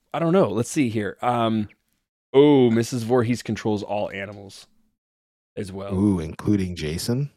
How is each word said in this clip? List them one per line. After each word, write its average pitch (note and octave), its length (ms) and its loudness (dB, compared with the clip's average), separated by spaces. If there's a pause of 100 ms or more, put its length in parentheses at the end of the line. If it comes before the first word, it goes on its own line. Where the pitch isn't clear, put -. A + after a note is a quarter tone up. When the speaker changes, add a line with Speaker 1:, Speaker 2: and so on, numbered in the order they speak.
(140)
Speaker 1:
I C#3+ 60 -4
don't E3 140 0
know. F3+ 160 4
Let's A2 200 -2
see C3+ 200 0
here. G#2 320 -4
Um, A2+ 480 0 (640)
oh, C3+ 360 8
Missus A#2 340 -2
Voorhees A#2 380 0
controls G#2+ 420 -4
all G2+ 280 -6
animals G2 560 -14 (880)
as G2 160 -10
well. G2 240 -8
Speaker 2:
Ooh, G2 240 2
including F2+ 560 -4
Jason. F2 600 -4